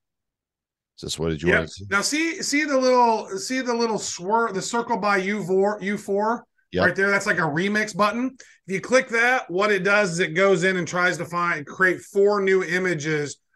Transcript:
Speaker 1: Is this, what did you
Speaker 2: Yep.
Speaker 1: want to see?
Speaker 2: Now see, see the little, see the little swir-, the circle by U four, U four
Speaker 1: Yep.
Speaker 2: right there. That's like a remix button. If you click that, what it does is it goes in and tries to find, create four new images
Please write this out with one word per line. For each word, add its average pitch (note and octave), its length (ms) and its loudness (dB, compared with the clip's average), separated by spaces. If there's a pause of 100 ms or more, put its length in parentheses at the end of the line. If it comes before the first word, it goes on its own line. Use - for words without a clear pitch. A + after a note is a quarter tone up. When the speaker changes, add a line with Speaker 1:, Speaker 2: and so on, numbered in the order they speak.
(960)
Speaker 1:
Is - 60 -14
this, D2 160 -8
what D#2+ 100 -2
did D#2 120 -4
you E2 80 0
Speaker 2:
Yep. G2 80 4
Speaker 1:
want D#2+ 120 -2
to - 60 -16
see? F#2+ 140 -16
Speaker 2:
Now G3+ 120 0
see, E4 400 -2
see D4 240 0
the C#4+ 120 0
little, B3 600 2
see B3+ 240 -6
the A#3+ 120 -2
little A#3 240 0
swir-, G#3+ 560 -2
the F#3 80 -4
circle A#3 360 -2
by G3+ 200 0
U G3 280 -2
four, G3 360 2
U G3 160 -2
four G#3 480 -2 (260)
Speaker 1:
Yep. - 140 2
Speaker 2:
right - 100 2
there. G3 140 2
That's G3 160 0
like G3+ 120 0
a F3+ 40 0
remix G3 540 0
button. A3+ 400 0 (320)
If F3+ 60 -6
you F#3+ 80 -4
click B3+ 280 2
that, A#3+ 400 0
what G3 220 2
it F#3+ 120 2
does G3+ 280 2
is E3 80 -4
it E3 140 -2
goes F#3 300 4
in F#3 140 2
and E3+ 100 -4
tries F3+ 300 0
to E3 80 -6
find, E3+ 400 -4
create F3+ 360 0
four G3+ 400 2
new F#3+ 220 4
images D#3+ 760 -2 (180)